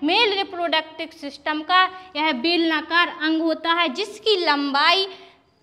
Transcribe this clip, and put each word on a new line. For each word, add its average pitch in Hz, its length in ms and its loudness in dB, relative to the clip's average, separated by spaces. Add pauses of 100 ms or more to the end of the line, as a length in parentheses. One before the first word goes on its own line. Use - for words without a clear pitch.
मेल 403 300 2
रिप्रोडक्टिव 330 720 -4
सिस्टम 302 540 -8
का 370 540 0
यह 311 160 0
बेलनाकार 320 920 0
अंग 320 200 0
होता 330 320 0
है, 339 160 0
जिसकी 415 460 -2 (100)
लंबाई, 294 600 2 (560)